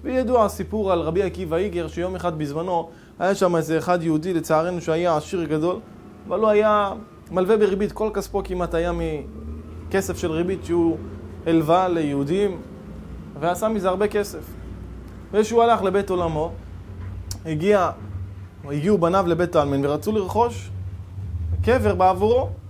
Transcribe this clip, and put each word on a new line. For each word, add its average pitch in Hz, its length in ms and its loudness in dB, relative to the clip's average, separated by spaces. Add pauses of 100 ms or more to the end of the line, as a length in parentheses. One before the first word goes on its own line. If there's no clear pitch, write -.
וידוע 247 440 2
הסיפור 196 460 -2
על 175 80 4
רבי 160 240 2
עקיבא 175 340 -2
איגר, 175 300 -2
שיום 180 280 -4
אחד 170 220 -2
בזמנו 160 520 -2 (300)
היה 190 160 2
שם 175 200 4
איזה 160 220 2
אחד 175 260 2
יהודי, 165 300 0
לצערנו, 160 480 0
שהיה 165 360 2
עשיר 175 260 -4
גדול, 165 360 0 (480)
אבל 180 120 -2
הוא 214 100 4
היה 208 440 4 (380)
מלווה 185 260 4
בריבית, 202 340 2
כל 214 220 -2
כספו 196 300 -2
כמעט 180 300 -4
היה 170 200 0
מכסף 170 1200 -4
של 165 140 -2
ריבית 175 340 -2
שהוא 165 320 2 (480)
הלווה 165 420 4
ליהודים, 160 760 0 (760)
ועשה 180 300 0
מזה 190 200 0
הרבה 196 180 2
כסף. 202 360 -2 (880)
ושהוא 220 320 4
הלך 220 200 4
לבית 196 260 0
עולמו, 170 420 -2 (960)
הגיע, 170 440 2 (760)
הגיעו 147 320 2
בניו 175 300 4
לבית 175 280 2
העלמין 139 300 4
ורצו 147 260 -2
לרכוש 208 580 0 (960)
קבר 214 320 4
בעבורו. 196 540 4 (200)